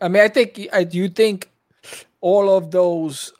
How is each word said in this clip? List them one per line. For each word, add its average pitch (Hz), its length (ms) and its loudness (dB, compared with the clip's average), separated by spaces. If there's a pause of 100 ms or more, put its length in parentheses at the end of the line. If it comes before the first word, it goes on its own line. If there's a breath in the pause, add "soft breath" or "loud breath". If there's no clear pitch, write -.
I 185 80 -4
mean, 196 140 4
I 214 60 4
think, 220 440 -2
I 185 120 0
do 175 240 -4
think 208 420 -2 (680 loud breath)
all 196 360 2
of 165 140 -4
those, 170 680 -2